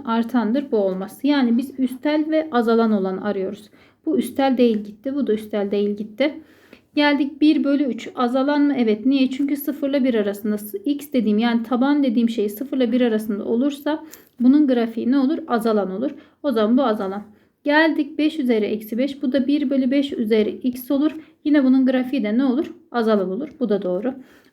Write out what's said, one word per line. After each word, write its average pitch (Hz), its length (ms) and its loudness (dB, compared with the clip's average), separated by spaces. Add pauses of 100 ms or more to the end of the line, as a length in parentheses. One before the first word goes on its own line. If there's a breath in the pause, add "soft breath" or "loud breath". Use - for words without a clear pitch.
artandır 233 680 0
bu 226 40 2
olması. 190 500 -2
Yani 254 320 2
biz 277 200 -6
üstel 294 520 -2
ve 311 200 0
azalan 226 420 2
olan 190 240 -2
arıyoruz. 196 540 -6 (360 soft breath)
Bu 311 120 0
üstel 269 400 0
değil 220 260 2
gitti. - 300 -10
Bu 269 120 -2
da 214 60 0
üstel 214 380 -4
değil 208 260 -2
gitti. 262 380 -4 (600 loud breath)
Geldik 294 460 0
bir 294 240 4
bölü 285 180 0
üç. 233 320 -4
Azalan 269 480 0
mı? 285 160 2
Evet. 220 280 0
Niye? 262 240 4
Çünkü 285 260 -2
sıfır 277 340 -4
ile 277 140 2
bir 254 100 2
arasında. 208 420 -2 (280)
X 285 280 -4
dediğim, 214 260 2
yani 233 240 2
taban 277 400 0
dediğim 233 260 2
şey 214 200 -2
sıfır 262 280 -8
ile 240 160 2
bir 247 80 2
arasında 220 440 0
olursa 285 600 -2 (360 loud breath)
bunun 277 260 6
grafiği 233 440 0
ne 285 80 4
olur? 277 200 2 (100)
Azalan 214 420 2
olur. 226 200 -4 (320 loud breath)
O 285 100 0
zaman 220 240 2
bu 285 60 4
azalan. 208 400 -2 (420 soft breath)
Geldik 311 540 2
beş 311 200 0
üzeri 240 260 0
eksi 214 340 -4
beş. 277 240 -4
Bu 262 100 -2
da 277 140 0
bir 285 240 0
bölü 262 200 0
beş 277 220 0
üzeri 214 380 0
x - 400 -6
olur. 294 260 0 (280 loud breath)
Yine 294 200 4
bunun 262 220 4
grafiği 254 380 0
de 208 140 0
ne 277 60 2
olur? 254 300 0 (160)
Azalan 214 400 2
olur. 262 180 -6 (120)
Bu 240 80 0
da 196 140 0
doğru. 190 320 -2 (380 loud breath)